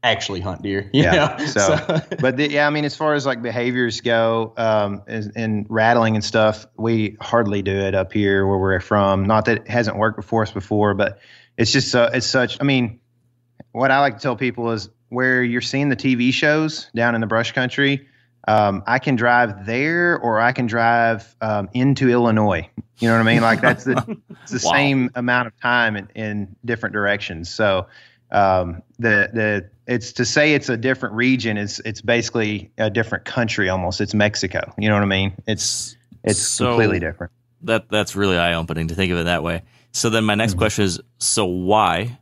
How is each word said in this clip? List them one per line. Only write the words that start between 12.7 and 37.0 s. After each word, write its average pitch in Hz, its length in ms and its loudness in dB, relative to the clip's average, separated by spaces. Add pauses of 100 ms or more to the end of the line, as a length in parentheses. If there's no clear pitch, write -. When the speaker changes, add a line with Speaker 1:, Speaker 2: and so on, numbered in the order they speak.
Speaker 2:
what 131 180 0
I 135 100 4
like 139 160 2
to 107 40 -18
tell 127 160 -2
people 117 360 -4
is 101 160 -6 (220)
where 127 320 0
you're 120 200 0
seeing 139 280 -2
the 123 60 0
T 131 200 0
V 123 160 2
shows 156 640 0
down 117 200 2
in 113 60 -2
the 113 60 -2
brush 113 260 -2
country, 135 560 -2 (380)
um, 104 400 2
I 123 120 0
can 131 180 0
drive 113 480 2
there 160 540 0
or 113 200 0
I 117 140 2
can 123 140 -2
drive, 117 720 0
um, 104 320 -4
into 131 380 2
Illinois. 110 580 2 (300)
You 117 100 0
know 117 60 6
what 113 120 4
I 113 80 4
mean? 117 80 4
Like, 113 200 4
that's 123 220 0
the, 131 120 0
Speaker 3:
<laughs> - 460 -8
Speaker 2:
it's - 100 -14
the - 140 -4
Speaker 3:
Wow. 170 60 2
Speaker 2:
same 139 420 2
amount 123 320 0
of 110 140 -16
time 120 360 2
in, 98 180 -8
in 104 480 -6
different 117 300 -4
directions. 101 560 -2
So, 95 380 0 (440)
um, 92 520 2 (160)
the, 104 340 2
the, 107 380 -2 (160)
it's 120 280 -4
to 123 100 0
say 151 300 2
it's 143 140 -2
a 123 80 0
different 127 380 -2
region. 117 420 0
It's, 101 240 -6
it's 110 200 -10
basically 110 800 -2
a 110 120 0
different 107 340 -2
country 107 440 -2
almost. 92 320 -2
It's 107 140 -4
Mexico. 104 640 -2
You 107 100 0
know 107 60 4
what 104 80 4
I 101 40 2
mean? 95 280 0 (120)
It's, - 500 -6 (260)
it's 107 180 0
Speaker 3:
So - 280 -2
Speaker 2:
completely 110 320 2